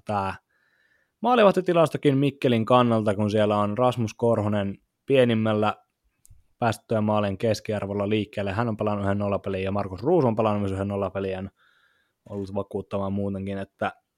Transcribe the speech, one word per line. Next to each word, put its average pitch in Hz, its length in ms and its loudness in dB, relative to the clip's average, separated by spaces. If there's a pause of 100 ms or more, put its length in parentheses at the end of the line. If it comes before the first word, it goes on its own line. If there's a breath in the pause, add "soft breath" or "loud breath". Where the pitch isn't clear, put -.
tää 98 300 -4 (840)
maalivahtitilastokin 175 1000 4
Mikkelin 131 460 2
kannalta, 113 500 4
kun 104 160 0
siellä 104 260 2
on 104 220 0
Rasmus 123 360 0
Korhonen 104 640 0 (280)
pienimmällä 110 720 2 (840)
päästettyä 113 420 -2
maalien 107 380 0
keskiarvolla 101 680 -4
liikkeelle. 104 440 -2
Hän 117 160 -2
on 107 80 -6
pelannut 104 280 -4
yhden 98 140 0
nollapelin, 98 440 -4
ja 95 100 -4
Markus 98 300 -6
Roos 156 220 2
on 113 120 2
pelannut 104 260 0
myös 98 100 -2
yhden 98 160 -4
nollapelin, 98 420 -4
ja 95 80 -6
on 95 120 -10 (760)
ollut 98 260 -8
vakuuttavaa 98 560 -6
muutenkin, 98 480 -4
että 98 340 -6 (260)